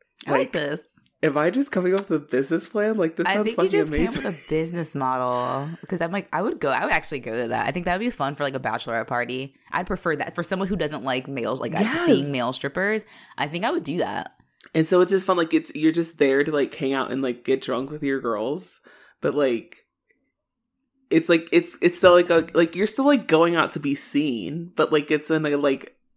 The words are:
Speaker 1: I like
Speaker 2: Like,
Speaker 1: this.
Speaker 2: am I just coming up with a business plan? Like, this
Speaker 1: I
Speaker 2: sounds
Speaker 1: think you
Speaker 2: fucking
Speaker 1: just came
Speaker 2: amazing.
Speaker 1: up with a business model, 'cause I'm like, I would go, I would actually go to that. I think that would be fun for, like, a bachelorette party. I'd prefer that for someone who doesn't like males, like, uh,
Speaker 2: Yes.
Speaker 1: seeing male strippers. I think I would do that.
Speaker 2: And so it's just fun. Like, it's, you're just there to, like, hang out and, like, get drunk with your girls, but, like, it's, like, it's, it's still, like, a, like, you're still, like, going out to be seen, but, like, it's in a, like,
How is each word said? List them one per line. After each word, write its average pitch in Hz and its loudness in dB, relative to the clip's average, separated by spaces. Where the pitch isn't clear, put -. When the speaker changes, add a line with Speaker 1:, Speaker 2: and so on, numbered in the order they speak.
Speaker 1:
I - -4
like 139 2
Speaker 2:
Like, - -4
Speaker 1:
this. 151 -4
Speaker 2:
am 147 2
I 156 2
just 262 -2
coming 185 2
up 196 -2
with 156 0
a - -18
business 135 0
plan? 214 0
Like, 165 0
this 175 0
Speaker 1:
I 190 2
Speaker 2:
sounds 208 2
Speaker 1:
think 226 -4
you 180 4
Speaker 2:
fucking 190 2
Speaker 1:
just 151 0
came 143 0
Speaker 2:
amazing. 220 -2
Speaker 1:
up 202 -4
with - -20
a - -20
business 165 -2
model, 127 -2
'cause 180 -4
I'm 165 -2
like, 190 -6
I 165 -2
would 247 -2
go, 143 0
I 131 0
would 254 0
actually 160 -2
go 117 -8
to 117 -4
that. 117 -2
I - -2
think 180 -4
that 180 0
would 196 -2
be 247 0
fun 147 -4
for, 147 -4
like, 135 -2
a 131 -4
bachelorette 113 -4
party. 127 -4
I'd 180 -2
prefer 175 -2
that - -6
for 175 -4
someone 185 -4
who 202 -2
doesn't 151 -4
like 131 -4
males, 127 -4
like, 117 -4
uh, - 0
Speaker 2:
Yes. 294 0
Speaker 1:
seeing 180 4
male 123 -2
strippers. 196 -4
I 143 -4
think 175 -6
I 247 0
would 339 -4
do 160 -4
that. 98 -4
Speaker 2:
And 160 4
so 180 6
it's 180 4
just 190 2
fun. 185 2
Like, 165 0
it's, 156 0
you're 156 2
just 165 -2
there 139 4
to, 156 -4
like, 143 0
hang 135 -2
out 135 -2
and, 135 -4
like, 123 -4
get 131 2
drunk 127 -4
with 151 -10
your 139 0
girls, 123 -4
but, 143 0
like, 131 -2
it's, 160 2
like, 165 4
it's, 170 2
it's 175 2
still, 180 8
like, 175 8
a, 165 4
like, 165 2
you're 196 0
still, 269 0
like, 285 4
going 170 4
out - 2
to 156 -6
be 143 -2
seen, 143 -4
but, 151 2
like, 147 2
it's 151 0
in 156 0
a, 147 0
like, 143 -2